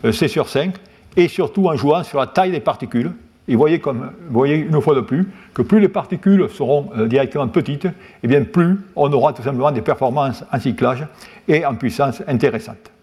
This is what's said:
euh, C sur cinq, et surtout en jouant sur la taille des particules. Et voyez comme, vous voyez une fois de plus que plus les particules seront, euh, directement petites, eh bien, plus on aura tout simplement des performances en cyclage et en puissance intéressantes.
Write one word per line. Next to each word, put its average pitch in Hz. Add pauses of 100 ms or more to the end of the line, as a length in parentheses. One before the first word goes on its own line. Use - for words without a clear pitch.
euh, 113
C 156
sur -
cinq, 170 (400)
et 175
surtout 185
en 160
jouant 147
sur -
la 127
taille 185
des 165
particules. 131 (360)
Et 127
voyez 151
comme, 135 (160)
vous 120
voyez 139
une 151
fois 151
de 127
plus 160 (220)
que -
plus 214
les 196
particules 190
seront, 139
euh, 110
directement 135
petites, 139 (340)
eh 123
bien, 135
plus 175 (160)
on 143
aura 143
tout 120
simplement 139
des 123
performances 135
en 135
cyclage 127 (400)
et 156
en 139
puissance 131
intéressantes. 117 (120)